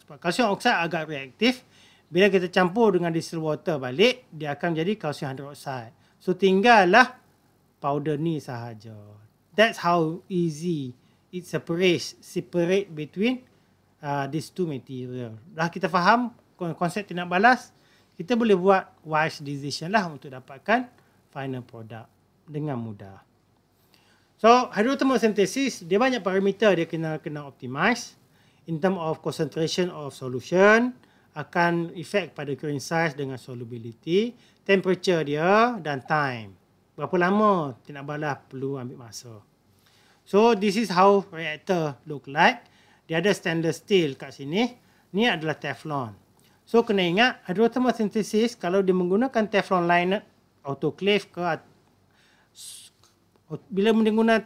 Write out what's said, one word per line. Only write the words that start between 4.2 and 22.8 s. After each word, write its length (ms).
dia 240
akan 160
jadi 240
calcium 400
hydroxide. 560
So, 160
tinggallah 880
powder 400
ni 240
sahaja. 560
That's 320
how 480
easy 640
it 160
separates, 800
separate 640
between, 560
uh, 320
these 160
two 160
material. 720
Dah 160
kita 240
faham 400
kon-, 160
konsep 320
tindak 240
balas, 420
kita 240
boleh 160
buat 280
wise 400
decision 480
lah 160
untuk 240
dapatkan 560
final 320
product 400
dengan 320
mudah. 400